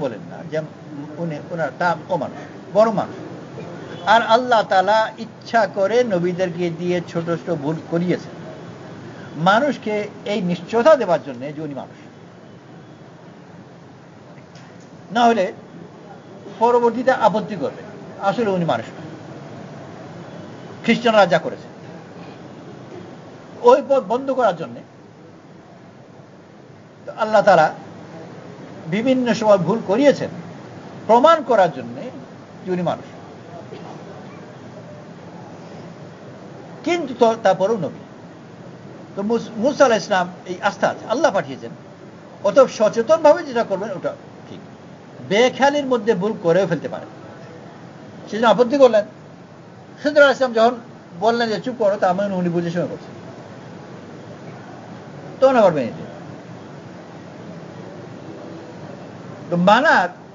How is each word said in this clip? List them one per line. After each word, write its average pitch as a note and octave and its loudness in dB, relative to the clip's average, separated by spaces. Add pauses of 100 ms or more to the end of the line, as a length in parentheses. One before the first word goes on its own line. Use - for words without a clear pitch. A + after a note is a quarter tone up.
বলেন G#2+ -6 (100)
না - -12 (120)
যে D3+ -4 (640)
উনি, D#3+ -4 (160)
ওনার D#3+ -2 (100)
তা F3 2 (260)
অমানুষ, C3 -4 (360)
বড় A3 6 (100)
মানুষ। - -6 (960)
আর A3+ 8 (140)
আল্লাহ A#3+ 4
তাআলা G3 6 (260)
ইচ্ছা - 0 (140)
করে G3+ 2 (160)
নবীদেরকে F3 0 (140)
দিয়ে F3+ 0 (140)
ছোট E3+ -4 (140)
ছোট - -10 (140)
ভুল D#3 -2 (160)
করিয়েছেন E3+ -2 (1120)
মানুষকে A3+ 2 (380)
এই A3 -2 (100)
নিশ্চয়তা A3 4
দেওয়ার E3+ 2
জন্য B2+ -10 (140)
যে D#3 -8
উনি C#3+ -10
মানুষ, - -16 (3250)
না A#3+ 4
হলে A3+ 4 (1160)
পরবর্তীতে A#3+ 4 (140)
আপত্তি G#3 0
করবে A2+ -6 (460)
আসলে G#3 0
উনি E3+ 0
মানুষ A2+ -2 (100)
না। - -14 (1800)
খ্রিস্টানরা A3+ 6
যা E3 6
করেছে - -8 (2000)
ওই C#4 8
পথ C4+ 4 (100)
বন্ধ C4+ -2 (100)
করার G#3 2
জন্যে A#2+ -10 (2500)
আল্লাহ G#3+ 6
তাআলা E3 10 (1300)
বিভিন্ন B3+ 2 (140)
সময় G#3 6
ভুল G#3+ 2 (120)
করিয়েছেন, A3+ 4 (760)
প্রমাণ D4 8
করার G3+ 4
জন্যে C3 -10 (560)
যে F#3 -4
উনি F3+ -2
মানুষ। C#3+ -2 (3750)
কিন্তু D#4 -4
তো A3+ 4
তারপরেও F#3+ 2
নবী। D3 -8 (1120)
তো G3+ -4
মুস-, A3+ -2
মূসা C4 4
আলাইহিস A3 4
সালাম F3+ 0 (140)
এই F3+ -8
আস্থা G3+ 0
আছে, - -6
আল্লাহ B3+ 2
পাঠিয়েছেন। C3 -4 (720)
অতএব G#3+ 6
সচেতনভাবে D4+ 4
যেটা A#3+ 0
করবেন G3 -4
ওটা C#3+ -6 (320)
ঠিক। F#2+ -16 (720)
বেখেয়ালির B3+ 4
মধ্যে A#3 2
ভুল G3+ 0 (100)
করেও F3 4
ফেলতে C3+ -4
পারেন। F2 -10 (1200)
সেজন্য A3+ 0
আপত্তি A#3 6
করলেন। A3+ 8 (1000)
খিদর D4 0
আলাইহিস C#4 8
সালাম B3+ 0
যখন A3+ 4 (440)
বললেন A#3 2
যে, G3+ -2
"চুপ A#3+ -4
করো," G#3 2
তার F#3 2
মানে G3 -2
উনি F3+ 0
বুঝে E3+ -2
শুনে E3 -2
করছেন। - -12 (2250)
তখন C4 8
আবার G3+ 8
মেনে C3+ -2
নিলেন। F2+ -10 (3500)
তো E3+ 0
মানার G#3+ 6 (260)